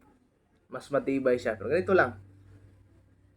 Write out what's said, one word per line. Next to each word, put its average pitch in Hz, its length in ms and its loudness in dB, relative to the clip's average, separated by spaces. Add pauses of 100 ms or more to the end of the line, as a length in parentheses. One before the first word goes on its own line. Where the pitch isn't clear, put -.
(640)
mas 127 240 -16
matibay 131 480 0
siya. 120 160 -4
Pero 107 160 -8
ganito 185 240 0
lang. 147 240 2 (1200)